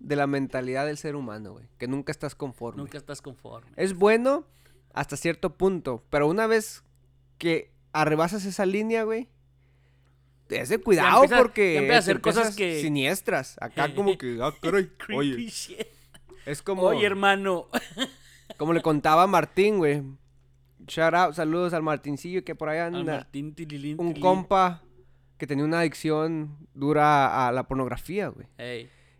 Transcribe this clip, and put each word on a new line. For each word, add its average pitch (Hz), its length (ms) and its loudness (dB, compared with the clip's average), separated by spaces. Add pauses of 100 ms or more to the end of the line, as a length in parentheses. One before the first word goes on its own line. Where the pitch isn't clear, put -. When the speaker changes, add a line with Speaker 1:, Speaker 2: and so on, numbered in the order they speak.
Speaker 1:
de 143 160 -4
la 143 100 2
mentalidad 135 600 -4
del 151 120 -6
ser 147 180 -8
humano, 110 360 -12
güey, 117 160 -20 (100)
que 123 80 -8
nunca 139 240 -6
estás 147 240 -8
conforme. 123 480 -10
Speaker 2:
Nunca 143 160 -14
estás 139 240 -14
conforme. 117 540 -18
Speaker 1:
Es 190 180 -2
bueno 233 500 2 (480)
hasta - 240 -6
cierto 170 400 -4
punto, 165 540 -2
pero 147 160 2
una 208 220 2
vez 220 340 0 (560)
que 165 340 -2 (200)
arrebasas 156 520 0
esa 196 220 -4
línea, 220 380 0
güey, 220 240 -6 (1200)
es 123 220 -6
de 226 80 0
cuidado 160 300 4
Speaker 2:
Ya 165 60 6 (100)
empieza, 247 180 4
Speaker 1:
porque 202 320 2
Speaker 2:
ya 147 60 2
empieza 139 160 4
a - 40 6
hacer 190 140 2
Speaker 1:
te - 40 -2
empiezas 226 240 2
Speaker 2:
cosas 208 140 -2
que 170 240 -2
Speaker 1:
siniestras. 147 800 -2
Acá 139 340 -4
Speaker 2:
<laughs> - 0 -
Speaker 1:
como 196 240 0
que, 120 240 -6
ah, 151 180 0
caray, 185 260 0 (100)
Speaker 2:
Creepy - 180 -10 (200)
Speaker 1:
oye. 233 140 -6
Speaker 2:
shit. - 300 -12 (680)
Speaker 1:
Es 147 160 -8
como 185 200 -4
Speaker 2:
Oye, 208 220 4
hermano. 196 640 0 (440)
<laughs> - 440 -20
Speaker 1:
como 156 160 0
le 165 80 2
contaba 156 440 4
a - 20 6
Martín, 196 520 2
güey. 147 240 2 (840)
Shout 160 280 2
out, 170 200 4
saludos 170 400 -2
al 160 80 -2
Martincillo 151 640 -4
que 160 100 -10
por 151 160 -6
allá 170 160 -2
Speaker 2:
Al 175 80 -6
Speaker 1:
anda. 156 220 -4
Speaker 2:
Martín 147 380 -12
Tililín, 147 460 -10
Speaker 1:
Un 170 140 -2
Speaker 2:
Tilín. 147 80 -8
Speaker 1:
compa 185 600 2 (540)
que 147 100 -8
tenía 143 200 -2
una 165 140 0
adicción 156 760 -2 (160)
dura 143 720 4
a 120 60 2
la 127 160 -4
pornografía, 135 600 -6
güey. - 180 -14 (100)
Speaker 2:
Ey. 123 320 -12 (320)